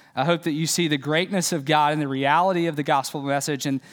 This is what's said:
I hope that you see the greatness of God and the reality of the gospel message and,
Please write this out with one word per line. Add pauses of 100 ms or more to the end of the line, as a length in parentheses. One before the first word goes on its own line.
(140)
I
hope
that
you
see
the
greatness
of
God
and
the
reality
of
the
gospel
message
and, (120)